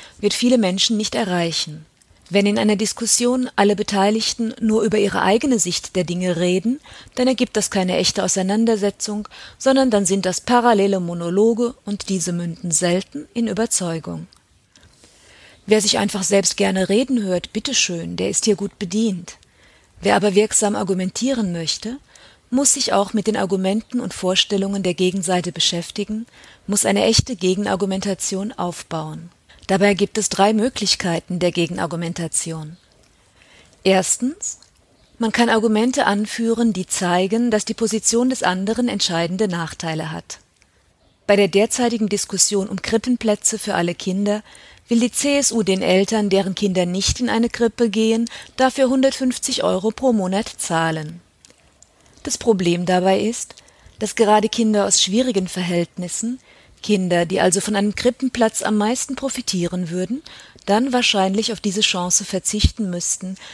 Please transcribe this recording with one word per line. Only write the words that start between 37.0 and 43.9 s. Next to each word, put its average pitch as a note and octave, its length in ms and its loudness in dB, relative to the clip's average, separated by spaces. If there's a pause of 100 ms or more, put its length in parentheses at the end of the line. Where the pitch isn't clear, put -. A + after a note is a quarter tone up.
dass G#3+ 120 2
die A3 120 -6
Position A3+ 540 0
des C4 140 -2
anderen A3 460 0
entscheidende F#3 580 -2
Nachteile D#3+ 640 -6
hat. - 280 -12 (840)
Bei G3+ 120 4
der G3+ 100 6
derzeitigen A3 640 0
Diskussion G3 580 -2
um F#3+ 140 -8
Krippenplätze A3+ 800 0
für F#3+ 160 -4
alle F3 200 0